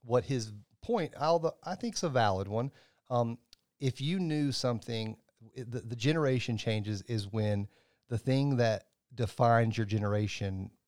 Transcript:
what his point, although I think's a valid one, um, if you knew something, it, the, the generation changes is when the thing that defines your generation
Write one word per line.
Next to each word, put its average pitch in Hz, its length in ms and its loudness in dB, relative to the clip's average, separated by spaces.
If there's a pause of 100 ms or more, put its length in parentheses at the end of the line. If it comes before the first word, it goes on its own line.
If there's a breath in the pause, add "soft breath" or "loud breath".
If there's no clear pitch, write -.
what 120 200 2
his 117 280 -4 (300)
point, 214 400 -4
although 160 320 2 (100)
I 180 120 -6
think's 233 260 -6
a 175 80 0
valid 104 380 2
one, 117 240 -2 (400 soft breath)
um, 120 260 0 (420)
if 131 220 -2
you 170 180 -2
knew 151 320 0
something, 113 640 -4 (380)
it, 123 160 -12
the, 120 120 -6
the 113 140 -8
generation 131 640 2
changes 107 460 -2
is 107 280 -4
when 104 360 0 (420 soft breath)
the 117 80 -2
thing 135 400 2
that 113 280 2 (280)
defines 117 640 4
your 113 80 0
generation 101 840 -2 (160)